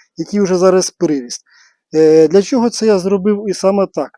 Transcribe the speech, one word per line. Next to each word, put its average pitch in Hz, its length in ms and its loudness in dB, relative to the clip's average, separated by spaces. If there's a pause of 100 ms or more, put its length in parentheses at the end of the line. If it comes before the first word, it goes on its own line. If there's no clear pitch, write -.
(160)
який 202 240 -4
вже 180 160 0
зараз 185 320 2
приріст. 139 540 -6 (500)
Е, 156 340 4
для 190 140 2
чого 233 280 -2
це 220 160 -6
я 208 140 2
зробив 202 500 -2
і 180 40 -6
саме 196 400 0
так? 139 240 -8